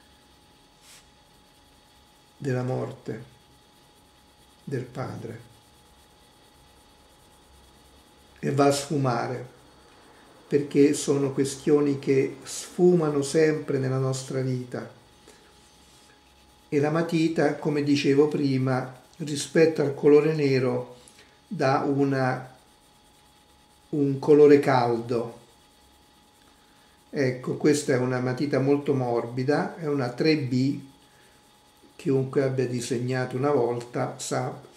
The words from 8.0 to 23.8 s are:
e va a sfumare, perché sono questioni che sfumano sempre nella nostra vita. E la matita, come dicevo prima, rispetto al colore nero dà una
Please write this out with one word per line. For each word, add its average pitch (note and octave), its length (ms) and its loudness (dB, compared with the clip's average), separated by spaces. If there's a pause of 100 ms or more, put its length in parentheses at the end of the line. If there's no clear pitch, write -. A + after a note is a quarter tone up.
e D3 120 -4
va C#3 140 2
a C#3+ 60 4
sfumare, B2+ 760 -4 (1000)
perché C#3+ 480 2
sono C#3 380 -2
questioni C#3+ 680 0
che C#3 440 0
sfumano D#3+ 800 2
sempre D3+ 560 0
nella C3 200 -2
nostra C3 440 -4
vita. B2+ 500 -6 (1800)
E D3 140 0
la D3 80 0
matita, E3 640 0
come D3 280 -2
dicevo C#3+ 440 4
prima, C3 760 -2 (160)
rispetto D#3+ 640 0
al C#3 140 -2
colore D3+ 380 6
nero B2+ 640 -2 (500)
dà C#3+ 400 0
una C3+ 680 0 (1400)